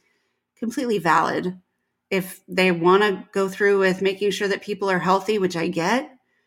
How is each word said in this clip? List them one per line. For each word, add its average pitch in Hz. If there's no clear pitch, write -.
completely 233
valid. 160
If 185
they 185
wanna 185
go 196
through 202
with 185
making 196
sure 202
that 190
people 196
are 180
healthy, 190
which 180
I 170
get, 185